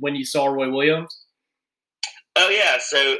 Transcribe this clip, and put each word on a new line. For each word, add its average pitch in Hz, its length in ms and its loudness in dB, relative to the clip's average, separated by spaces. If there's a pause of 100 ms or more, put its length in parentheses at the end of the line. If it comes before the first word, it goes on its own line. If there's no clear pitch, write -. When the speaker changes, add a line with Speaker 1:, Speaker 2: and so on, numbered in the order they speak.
Speaker 1:
when 143 140 -4
you 135 100 -6
saw 139 220 0
Roy 135 220 0
Williams? 156 540 -2 (1160)
Speaker 2:
Oh, 185 60 4
yeah. 196 320 2
So, 139 400 0